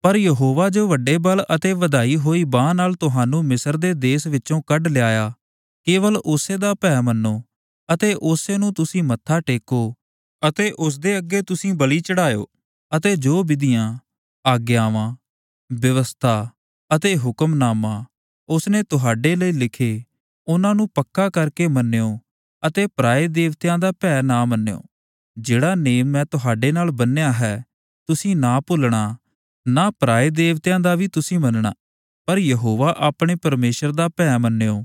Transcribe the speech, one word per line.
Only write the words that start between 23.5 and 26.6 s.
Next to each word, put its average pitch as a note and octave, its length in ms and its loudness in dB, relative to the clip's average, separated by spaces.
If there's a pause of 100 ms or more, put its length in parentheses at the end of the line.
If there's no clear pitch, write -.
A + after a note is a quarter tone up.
ਦਾ F#3 140 0
ਭੈ D#3 300 0
ਨਾ B2 220 2
ਮੰਨਿਓ। A2 380 -2 (540)
ਜਿਹੜਾ A#2+ 380 0
ਨੇਮ B2+ 320 2
ਮੈਂ C#3+ 180 0
ਤੁਹਾਡੇ B2+ 480 0